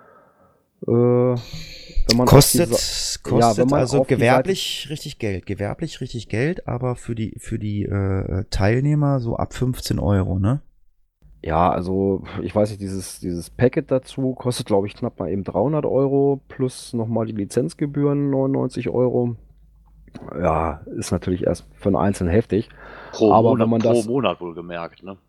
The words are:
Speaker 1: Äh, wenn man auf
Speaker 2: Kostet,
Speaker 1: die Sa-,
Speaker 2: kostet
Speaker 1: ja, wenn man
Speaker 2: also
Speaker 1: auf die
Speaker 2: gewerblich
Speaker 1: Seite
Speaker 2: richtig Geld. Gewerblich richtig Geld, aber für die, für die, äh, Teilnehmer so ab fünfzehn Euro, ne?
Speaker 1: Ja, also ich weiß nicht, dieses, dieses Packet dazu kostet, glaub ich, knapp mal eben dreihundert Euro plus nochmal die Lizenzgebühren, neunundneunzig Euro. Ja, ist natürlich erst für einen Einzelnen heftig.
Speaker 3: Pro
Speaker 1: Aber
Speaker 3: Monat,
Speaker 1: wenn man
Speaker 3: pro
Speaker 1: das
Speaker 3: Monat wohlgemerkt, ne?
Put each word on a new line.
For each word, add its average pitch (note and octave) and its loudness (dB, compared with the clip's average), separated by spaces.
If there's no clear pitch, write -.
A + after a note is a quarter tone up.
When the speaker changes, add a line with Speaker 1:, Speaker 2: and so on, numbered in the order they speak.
Speaker 1:
Äh, - -4
wenn B2 2
man B2 4
auf - 10
Speaker 2:
Kostet, B2 8
Speaker 1:
die - 0
Sa-, - -4
Speaker 2:
kostet A#2+ 0
Speaker 1:
ja, A#2 4
wenn B2 4
man - 4
Speaker 2:
also B2+ 2
Speaker 1:
auf C3+ 2
die C3+ 2
Speaker 2:
gewerblich B2+ 2
Speaker 1:
Seite - -10
Speaker 2:
richtig D3 -12
Geld. G2 -4
Gewerblich A2 -6
richtig - -8
Geld, C3 -4
aber B2 -2
für - -10
die, A2+ -6
für A2 -8
die, G#2 -4
äh, G2 -2
Teilnehmer C#3 2
so A#2 -4
ab - -4
fünfzehn B2 -4
Euro, F#2+ 0
ne? A#2 0
Speaker 1:
Ja, D#2+ 2
also F#2+ 0
ich - -6
weiß G#2+ 2
nicht, G2 -10
dieses, F#2+ -8
dieses F2 -8
Packet C3+ 0
dazu C3 -2
kostet, B2 -4
glaub G2 2
ich, G2 -10
knapp - -8
mal F2 -4
eben G2 -4
dreihundert C#3 0
Euro C#3 2
plus - -6
nochmal A2+ -2
die A2+ -10
Lizenzgebühren, C#3+ -2
neunundneunzig C3+ -2
Euro. A#2+ 0
Ja, D#2+ 0
ist - -6
natürlich F2+ -2
erst - -2
für - -2
einen F#2+ 4
Einzelnen - 0
heftig. G#2 0
Speaker 3:
Pro A2 4
Speaker 1:
Aber A2+ 6
Speaker 3:
Monat, A#2+ 4
Speaker 1:
wenn A2 2
man A2+ 2
Speaker 3:
pro A2+ 4
Speaker 1:
das A2+ 0
Speaker 3:
Monat A2+ -2
wohlgemerkt, E2+ -10
ne? F#2+ -14